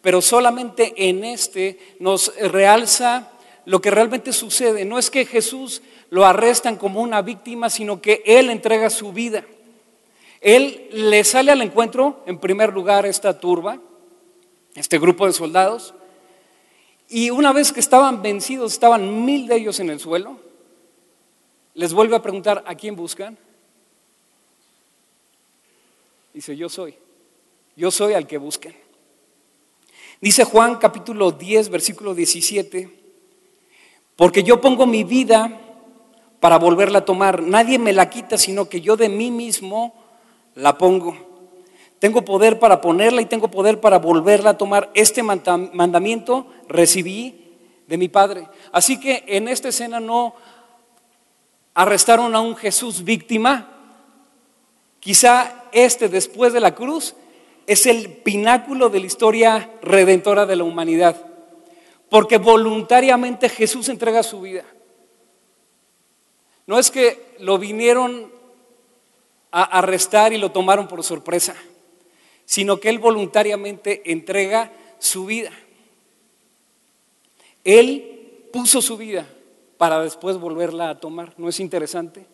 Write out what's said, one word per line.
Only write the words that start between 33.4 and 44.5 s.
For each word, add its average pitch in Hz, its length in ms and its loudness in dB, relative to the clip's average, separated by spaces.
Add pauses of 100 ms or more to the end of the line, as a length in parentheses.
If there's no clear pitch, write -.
"Porque 180 260 4
yo 233 180 6
pongo 254 260 2
mi 220 180 0
vida 226 560 0 (800)
para 165 180 6
volverla 185 400 4
a 190 60 0
tomar. 190 380 0
Nadie 226 360 2
me 220 140 0
la 185 180 2
quita, 233 260 -8
sino 196 320 -2
que 180 120 -8
yo 202 160 0
de 220 120 0
mí 214 220 -4
mismo 233 640 -8 (600)
la 139 220 0
pongo. 180 400 0 (840)
Tengo 220 260 0
poder 208 340 2
para 220 220 6
ponerla 214 420 2
y 226 40 -4
tengo 220 220 -4
poder 196 320 0
para 202 180 4
volverla 170 520 2